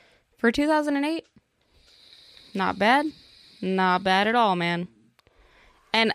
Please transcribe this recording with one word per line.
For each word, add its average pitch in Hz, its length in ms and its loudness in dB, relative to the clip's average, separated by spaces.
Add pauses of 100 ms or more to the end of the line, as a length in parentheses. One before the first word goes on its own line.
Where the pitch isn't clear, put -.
(380)
For 233 160 2
two 294 140 0
thousand 302 280 0
and 277 100 -2
eight, 320 200 -6 (1300)
not 190 260 -4
bad. 262 280 2 (540)
Not 185 440 0
bad 190 220 2
at 226 80 0
all, 214 200 2
man. 175 320 -4 (1080)
And 220 220 2